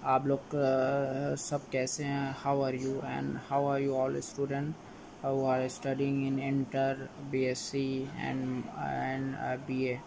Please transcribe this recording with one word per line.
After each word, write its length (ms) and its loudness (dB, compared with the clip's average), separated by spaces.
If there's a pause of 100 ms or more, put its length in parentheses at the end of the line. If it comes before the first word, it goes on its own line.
(100)
आप 160 4
लोग, 300 0
uh, 800 2
सब 340 -4
कैसे 320 0
हैं? 380 -2
How 100 2 (140)
are 80 0
you 180 -2 (160)
and 300 -2 (100)
how 100 4 (140)
are 80 2
you 220 2
all 120 2 (120)
student 480 -2 (480)
who 220 2
are 240 4
studying 600 0
in 180 2
inter, 500 2 (360)
बीएससी 760 0 (200)
and, 360 -2 (200)
and, 500 -2 (140)
uh, 80 0 (100)
बीए? 400 0